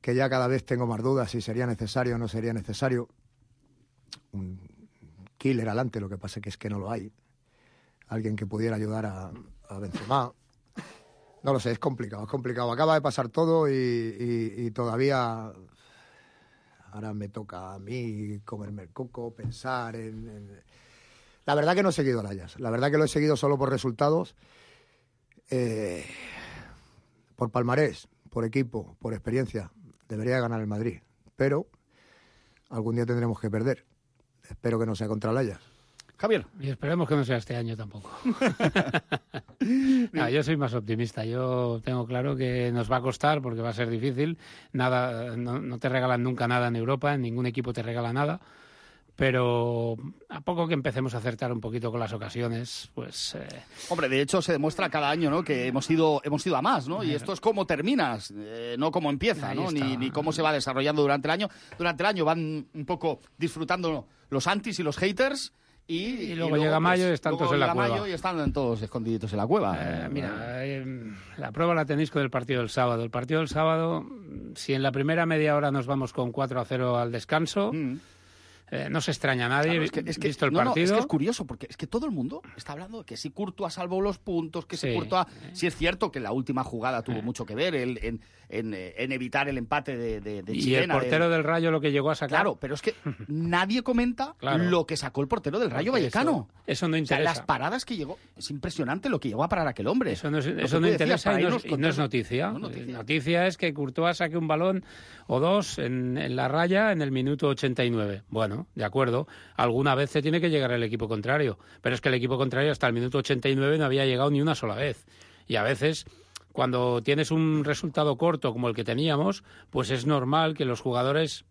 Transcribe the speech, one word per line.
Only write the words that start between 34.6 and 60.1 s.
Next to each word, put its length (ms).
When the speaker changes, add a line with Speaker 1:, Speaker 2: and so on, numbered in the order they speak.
Speaker 1:
que 80
no 80
sea 140
contra 220
el 80
Ajax. 220
Speaker 2:
Javier. 300
Speaker 3:
Y 100
esperemos 400
que 60
no 100
sea 120
este 180
año 220
tampoco. 340
<laughs> 1120
Speaker 2:
<laughs> 520
Speaker 3:
No, 160
yo 140
soy 140
más 180
optimista. 500
Yo 600
tengo 220
claro 300
que 360
nos 180
va 60
a 40
costar 420
porque 180
va 100
a 40
ser 160
difícil. 480
Nada, 640
no, 240
no 180
te 100
regalan 340
nunca 260
nada 200
en 80
Europa, 400
ningún 300
equipo 260
te 100
regala 300
nada. 280
Pero 800
a 140
poco 260
que 60
empecemos 380
a 60
acertar 320
un 100
poquito 300
con 80
las 140
ocasiones, 840
pues, 400
eh, 140
Speaker 2:
Hombre, 200
de 120
hecho, 200
se 120
demuestra 380
cada 200
año, 180
¿no?, 140
que 240
hemos 240
ido, 320
hemos 240
ido 100
a 60
más, 240
¿no? 160
Y 40
Speaker 3:
Claro. 100
Speaker 2:
esto 160
es 80
cómo 260
terminas, 720
eh, 420
no 140
cómo 180
empieza, 380
Speaker 3:
Ahí 80
Speaker 2:
¿no? 140
Speaker 3:
está. 140
Speaker 2:
Ni, 120
ni 160